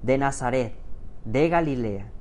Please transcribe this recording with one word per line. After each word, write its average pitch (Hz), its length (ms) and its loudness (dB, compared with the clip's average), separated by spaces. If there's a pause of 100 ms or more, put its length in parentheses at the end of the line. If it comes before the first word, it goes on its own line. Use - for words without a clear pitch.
de 127 140 4
Nazaret, 131 580 0 (480)
de 131 240 2
Galilea. 123 720 0